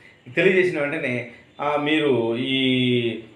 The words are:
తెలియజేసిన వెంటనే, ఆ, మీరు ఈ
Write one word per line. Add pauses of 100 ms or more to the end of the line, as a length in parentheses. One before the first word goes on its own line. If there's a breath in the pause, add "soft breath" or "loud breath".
(360 loud breath)
తెలియజేసిన
వెంటనే, (300 loud breath)
ఆ,
మీరు
ఈ (160)